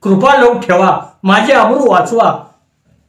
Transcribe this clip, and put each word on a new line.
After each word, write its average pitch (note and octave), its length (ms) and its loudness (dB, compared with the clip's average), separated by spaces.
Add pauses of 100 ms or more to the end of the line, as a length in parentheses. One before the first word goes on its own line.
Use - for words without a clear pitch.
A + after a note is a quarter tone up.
कृपा G3+ 360 0
लोक A#3+ 280 0
ठेवा, F3+ 400 -2 (180)
माझे A3 300 0
आबरू A#3+ 380 0
वाचवा. F#3+ 520 -2 (640)